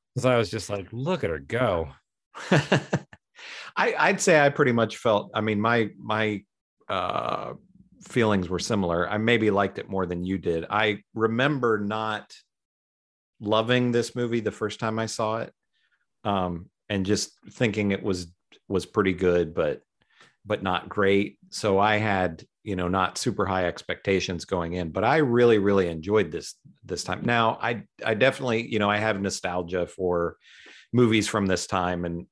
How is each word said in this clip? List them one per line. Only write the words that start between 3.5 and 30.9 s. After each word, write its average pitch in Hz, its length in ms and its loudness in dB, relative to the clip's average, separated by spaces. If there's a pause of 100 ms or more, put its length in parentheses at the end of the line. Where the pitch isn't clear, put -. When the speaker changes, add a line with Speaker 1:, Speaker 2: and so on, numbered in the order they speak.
Speaker 2:
I'd 185 220 2
say 160 200 6
I 143 100 8
pretty 139 220 2
much 113 240 2
felt, 104 380 2
I 110 60 -2
mean, 107 200 0
my, 113 380 2
my, 107 460 -2 (440)
uh, 87 680 -4 (520)
feelings 104 420 2
were 90 100 -2
similar. 87 520 0
I 107 80 -2
maybe 110 320 2
liked 98 280 0
it - 100 -10
more 95 180 -2
than 87 180 -4
you 92 140 -2
did. 82 320 -2
I 107 320 0 (120)
remember 117 640 0
not 107 540 -4 (1080)
loving 117 520 2
this 117 240 0
movie 120 240 -2
the 107 100 -2
first 104 300 -6
time 110 180 -4
I 113 80 -2
saw 110 320 -4
it, - 140 -10 (720)
um, 92 460 -2 (180)
and 98 180 -2
just 104 320 -2 (140)
thinking 104 380 0
it 98 120 -2
was, 90 300 -4 (360)
was 95 180 -2
pretty 95 260 2
good, 87 420 0
but, 76 280 -2 (600)
but 104 180 -4
not 92 260 -2
great. 101 500 2 (120)
So 98 280 0
I 107 180 4
had, 92 480 -2 (200)
you 92 120 -6
know, 90 120 -2
not 92 300 0
super 101 280 -2
high 92 200 0
expectations 90 800 -4
going 87 300 -4
in, 87 160 -4
but 95 140 -2
I 143 140 4
really, 120 400 6
really 98 300 4
enjoyed 85 440 0
this, - 220 -10 (300)
this 92 200 -8
time. 90 200 -6
Now, 117 360 2
I, 113 240 -4 (200)
I 113 100 0
definitely, 120 520 0
you 110 120 -2
know, 101 120 2
I 104 80 2
have 107 220 0
nostalgia 90 680 -4
for 87 500 -2 (560)